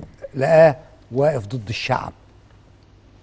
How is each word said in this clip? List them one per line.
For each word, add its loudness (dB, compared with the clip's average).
لقاه 6
واقف -2
ضد -12
الشعب -6